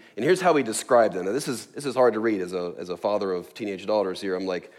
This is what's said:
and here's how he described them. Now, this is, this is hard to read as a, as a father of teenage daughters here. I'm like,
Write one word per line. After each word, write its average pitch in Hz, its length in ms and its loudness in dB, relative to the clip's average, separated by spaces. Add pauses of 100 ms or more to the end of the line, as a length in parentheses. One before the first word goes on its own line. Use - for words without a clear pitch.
(180)
and 113 80 -2
here's 180 160 4
how 170 160 4
he 135 60 4
described 110 500 4
them. 90 100 -4
Now, 95 80 -2
this 135 160 -4
is, 117 200 -8
this - 180 -14
is 123 100 -4
hard 123 200 6
to 110 40 -2
read 107 220 0
as 90 100 -6
a, 87 260 -6
as 90 120 -10
a 87 80 -6
father 101 340 -2
of 87 220 -6
teenage 98 320 -8
daughters 98 340 0
here. 95 160 -4
I'm 95 100 -4
like, 92 340 -6